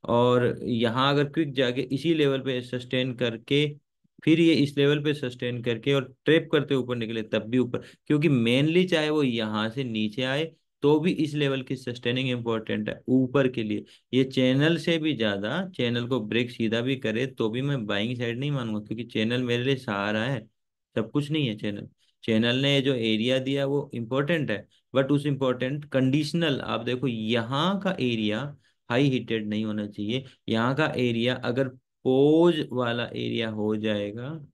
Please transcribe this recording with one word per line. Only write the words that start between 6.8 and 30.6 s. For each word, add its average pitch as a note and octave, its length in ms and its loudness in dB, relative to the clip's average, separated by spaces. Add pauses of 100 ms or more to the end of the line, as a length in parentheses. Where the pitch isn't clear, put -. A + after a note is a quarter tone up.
निकले, A2+ 280 -4
तब G#2+ 220 -2
भी A#2+ 120 0
ऊपर, B2 220 0 (280)
क्योंकि D3+ 220 2
mainly C#3+ 600 4
चाहे D#3 200 2
वो D3+ 140 2
यहाँ A2 460 -2
से C3 140 -6
नीचे A2 400 -2
आए, C3+ 220 -2 (380)
तो D3+ 160 6
भी D#3+ 140 0
इस D3 200 -2
लेवल C#3 280 0
की B2+ 140 -6
सस्टेनिंग B2 540 -4
इंपॉर्टेंट A2+ 600 -2
है - 100 -8 (100)
ऊपर C3 400 4
के B2 140 -4
लिए। G#2 220 -4 (280)
ये C3 120 4
चैनल C3 520 2
से E3 200 0
भी D#3 180 0
ज्यादा, A2 540 -2
चैनल A#2+ 380 -2
को B2+ 140 0
ब्रेक A2+ 300 -2
सीधा A#2 300 -2
भी C3 160 -2
करे, A#2+ 300 -2
तो A#2 220 -2
भी B2 120 -4
मैं C#3 240 -4
बाइंग G#2 320 -2
साइड A#2 220 -4
नहीं C#3+ 120 -4
मानूंगा, A2+ 300 -4
क्योंकि A2 240 -8
चैनल A#2 380 -2
मेरे A#2+ 200 -2
लिए C3+ 140 2
सहारा G#2+ 460 -2
है, B2+ 160 -2 (560)
सब A2+ 160 -2
कुछ C#3+ 200 -2
नहीं D3+ 160 0
है G#2+ 100 -2
चैनल। G#2 300 -8 (360)
चैनल A#2 380 2
ने C#3+ 200 4
जो C3+ 140 2
एरिया A2+ 440 2
दिया C#3 260 -2
वो C#3 280 -2
इंपॉर्टेंट C3 580 -2
है, F#2+ 140 -6 (280)
but C3 180 2
उस C#3+ 140 2
इंपॉर्टेंट C3 680 -2
कंडीशनल, D3 680 2
आप A2+ 200 -4
देखो B2 260 -2
यहाँ A#2 760 0
का F#3 200 -2
एरिया A2+ 400 0 (480)
हाई C3+ 200 4
हीटेड A#2 400 -2
नहीं G#2+ 160 -2
होना G#2 220 -4
चाहिए, A2 380 -6 (240)
यहाँ A#2 260 0